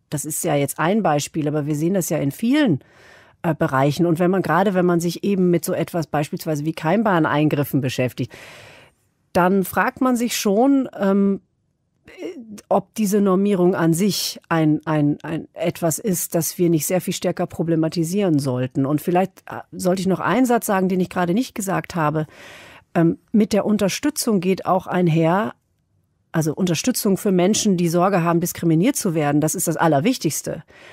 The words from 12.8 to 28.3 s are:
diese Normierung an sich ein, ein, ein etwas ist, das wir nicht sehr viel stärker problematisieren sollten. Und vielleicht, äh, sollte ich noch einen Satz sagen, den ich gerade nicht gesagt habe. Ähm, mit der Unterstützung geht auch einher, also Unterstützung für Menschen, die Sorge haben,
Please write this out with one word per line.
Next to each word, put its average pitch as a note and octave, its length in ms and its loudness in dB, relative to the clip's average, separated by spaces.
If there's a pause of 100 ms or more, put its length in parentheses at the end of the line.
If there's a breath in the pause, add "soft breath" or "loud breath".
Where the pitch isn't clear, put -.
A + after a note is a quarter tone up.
diese G#3 260 0
Normierung F#3+ 520 2
an E3 200 2
sich - 560 -2
ein, D#3 360 2
ein, D3+ 380 0
ein D#3 300 -8
etwas E3 440 -4
ist, - 380 -4
das F3+ 220 -2
wir F3 120 2
nicht D#3+ 160 2
sehr F#3 140 -2
viel F3 140 -4
stärker F3 340 -4
problematisieren E3 920 0
sollten. C3 480 -2
Und C#3+ 160 -2
vielleicht, F#3 380 -2 (100)
äh, - 120 -12 (100)
sollte F#3 300 -2
ich F3 60 -2
noch F#3 120 2
einen G3+ 260 2
Satz A#3+ 200 0
sagen, F#3+ 240 0
den F#3 100 0
ich F3 100 -2
gerade F3 240 -2
nicht B3 220 -2
gesagt F#3 400 -6
habe. D3+ 320 0 (680 loud breath)
Ähm, E3+ 240 2 (140)
mit A3 220 2
der G3 120 0
Unterstützung G#3 760 0
geht F3+ 240 0
auch F3+ 200 0
einher, F3+ 680 2 (800)
also D#3+ 220 -2
Unterstützung F#3+ 640 0
für G#3 140 -2
Menschen, F#3 460 2
die E3+ 120 0
Sorge F3 340 2
haben, E3+ 160 2